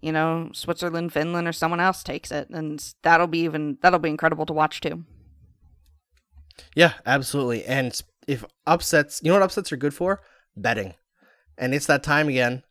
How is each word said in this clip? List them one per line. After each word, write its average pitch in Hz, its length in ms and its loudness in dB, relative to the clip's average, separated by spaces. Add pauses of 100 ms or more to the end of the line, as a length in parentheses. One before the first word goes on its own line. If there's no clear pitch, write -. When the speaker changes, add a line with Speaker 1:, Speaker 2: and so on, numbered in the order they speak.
Speaker 1:
you 156 100 -4
know, 160 400 0
Switzerland, 170 600 -6
Finland, 170 340 -2
or 165 60 -4
someone 170 260 -2
else 180 220 0
takes - 280 -10
it, 147 200 -6
and 156 420 -10 (100)
that'll 165 240 6
be 165 180 -2
even, 151 360 -4
that'll 180 180 6
be 160 120 0
incredible 156 340 0
to 156 80 -8
watch 151 300 0
too. 170 220 -6 (1700)
Speaker 2:
Yeah, 165 180 6 (140)
absolutely. 127 580 0
And 131 220 0
s-, - 160 -6 (240)
if 127 180 -4 (220)
upsets, 151 560 2
you 156 60 0
know 175 60 6
what 196 80 8
upsets 190 300 -2
are 143 60 -6
good 139 160 -2
for? 190 260 -2 (340)
Betting. 101 380 -4 (640)
And 127 180 -2
it's 143 120 -4
that 143 160 4
time 151 260 2
again. 127 420 0